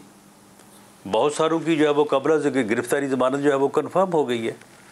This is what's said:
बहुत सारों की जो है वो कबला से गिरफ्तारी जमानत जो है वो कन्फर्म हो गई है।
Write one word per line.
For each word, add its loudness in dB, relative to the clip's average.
बहुत 0
सारों 0
की 0
जो 4
है 4
वो 2
कबला 2
से -2
गिरफ्तारी -2
जमानत 0
जो 2
है 2
वो 2
कन्फर्म -2
हो 0
गई -4
है। -8